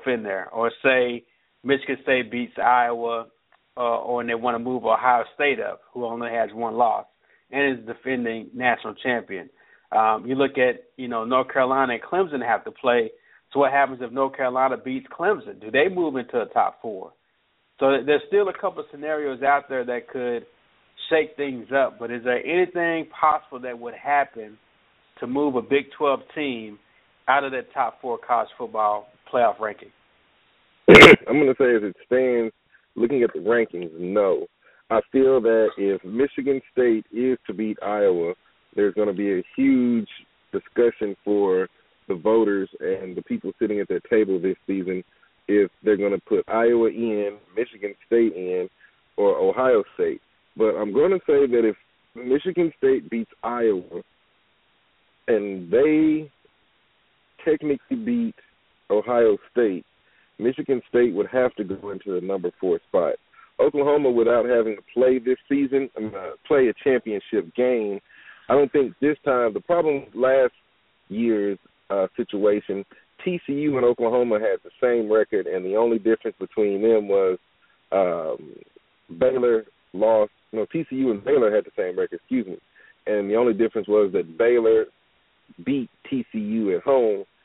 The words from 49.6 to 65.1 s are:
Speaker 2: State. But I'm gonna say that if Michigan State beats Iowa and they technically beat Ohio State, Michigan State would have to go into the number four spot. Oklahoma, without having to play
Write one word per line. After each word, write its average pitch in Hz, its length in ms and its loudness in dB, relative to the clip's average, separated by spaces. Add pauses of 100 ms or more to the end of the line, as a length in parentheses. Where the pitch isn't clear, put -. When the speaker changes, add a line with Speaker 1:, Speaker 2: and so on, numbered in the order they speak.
Speaker 2:
State. 85 260 -2 (380)
But 107 180 2
I'm 104 180 -4
gonna 180 260 2
say 143 280 2
that 120 160 2
if 107 120 2 (380)
Michigan 147 640 -2
State 131 320 0
beats 117 220 -6 (100)
Iowa 110 600 -2 (1300)
and 98 440 -2
they 156 580 2 (1160)
technically 151 500 -2
beat 117 400 -2 (540)
Ohio 107 480 2 (140)
State, 107 340 -2 (540)
Michigan 131 500 -2
State 120 240 2
would 98 140 -2
have 127 280 0
to 107 80 -6
go 95 280 -10
into 95 280 -6
the 87 60 -8
number 92 340 -4
four 87 200 0 (100)
spot. 82 240 0 (460)
Oklahoma, 147 500 2
without 117 360 4
having 113 300 0
to 95 60 -16 (120)
play 127 260 4